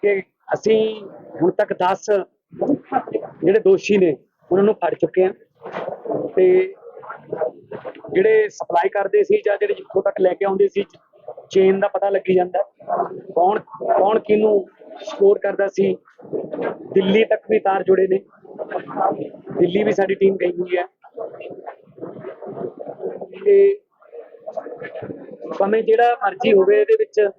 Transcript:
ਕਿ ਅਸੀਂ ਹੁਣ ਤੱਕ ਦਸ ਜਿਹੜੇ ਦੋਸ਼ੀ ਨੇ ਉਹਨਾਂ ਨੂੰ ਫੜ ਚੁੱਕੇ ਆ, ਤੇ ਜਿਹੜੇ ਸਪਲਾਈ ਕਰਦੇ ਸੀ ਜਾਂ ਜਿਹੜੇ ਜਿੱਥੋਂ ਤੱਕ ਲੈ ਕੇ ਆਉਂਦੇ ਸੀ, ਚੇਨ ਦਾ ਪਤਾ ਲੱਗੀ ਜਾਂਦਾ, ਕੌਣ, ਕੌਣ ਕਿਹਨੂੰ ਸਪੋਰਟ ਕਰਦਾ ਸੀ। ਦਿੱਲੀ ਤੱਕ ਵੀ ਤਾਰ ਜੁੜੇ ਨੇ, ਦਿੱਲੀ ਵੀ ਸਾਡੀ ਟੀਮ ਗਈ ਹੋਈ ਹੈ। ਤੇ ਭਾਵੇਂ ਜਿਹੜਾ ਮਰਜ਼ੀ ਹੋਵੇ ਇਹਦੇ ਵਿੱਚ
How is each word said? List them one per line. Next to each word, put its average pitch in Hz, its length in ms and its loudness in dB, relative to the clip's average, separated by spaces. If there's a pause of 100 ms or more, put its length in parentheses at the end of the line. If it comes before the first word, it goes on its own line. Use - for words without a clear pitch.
ਕਿ 202 180 0 (340)
ਅਸੀਂ 220 480 0 (400)
ਹੁਣ 175 100 2
ਤੱਕ 202 220 -2
ਦਸ 185 380 -2 (1300)
ਜਿਹੜੇ 190 160 4
ਦੋਸ਼ੀ 190 380 2
ਨੇ 170 200 2 (340)
ਉਹਨਾਂ 196 140 4
ਨੂੰ 214 80 4
ਫੜ - 220 -2
ਚੁੱਕੇ 185 280 0
ਆ, 190 100 0 (1000)
ਤੇ 185 400 2 (1400)
ਜਿਹੜੇ 214 360 4
ਸਪਲਾਈ 175 400 -2
ਕਰਦੇ 202 340 0
ਸੀ 208 220 2
ਜਾਂ 202 120 0
ਜਿਹੜੇ 202 160 -2
ਜਿੱਥੋਂ - 280 -4
ਤੱਕ 196 200 -2
ਲੈ 180 120 2
ਕੇ 185 120 -4
ਆਉਂਦੇ 196 220 2
ਸੀ, 196 180 -4 (640)
ਚੇਨ 190 300 4
ਦਾ 202 80 0
ਪਤਾ 196 220 -2
ਲੱਗੀ 190 260 0
ਜਾਂਦਾ, 180 280 0 (720)
ਕੌਣ, 185 240 2 (240)
ਕੌਣ 208 360 2
ਕਿਹਨੂੰ 208 480 2 (340)
ਸਪੋਰਟ 202 400 2
ਕਰਦਾ 196 260 -2
ਸੀ। 196 300 0 (960)
ਦਿੱਲੀ 196 300 4
ਤੱਕ - 260 0
ਵੀ 214 100 2
ਤਾਰ 190 240 0
ਜੁੜੇ 370 240 4
ਨੇ, 185 100 0 (1400)
ਦਿੱਲੀ 175 240 2
ਵੀ 208 80 2
ਸਾਡੀ 196 240 0
ਟੀਮ 196 200 2
ਗਈ 180 160 -2
ਹੋਈ 180 260 -4
ਹੈ। 180 80 -2 (2500)
ਤੇ 202 340 4 (1800)
ਭਾਵੇਂ 214 240 2
ਜਿਹੜਾ 240 420 4
ਮਰਜ਼ੀ 226 280 0
ਹੋਵੇ 202 280 4
ਇਹਦੇ 440 180 2
ਵਿੱਚ 427 400 0